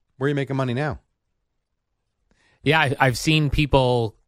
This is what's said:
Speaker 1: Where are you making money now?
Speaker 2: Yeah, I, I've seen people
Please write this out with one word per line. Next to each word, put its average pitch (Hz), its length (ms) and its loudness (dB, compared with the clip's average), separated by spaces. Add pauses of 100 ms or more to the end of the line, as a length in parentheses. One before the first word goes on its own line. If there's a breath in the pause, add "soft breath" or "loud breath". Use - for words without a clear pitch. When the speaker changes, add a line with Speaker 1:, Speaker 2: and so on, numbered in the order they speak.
(160)
Speaker 1:
Where 131 100 -4
are - 40 2
you 147 40 -2
making 139 220 -4
money 127 180 -2
now? 135 240 -6 (1600)
Speaker 2:
Yeah, 156 180 2
I, 139 180 0
I've 131 200 2
seen 156 320 0
people 123 680 0 (120)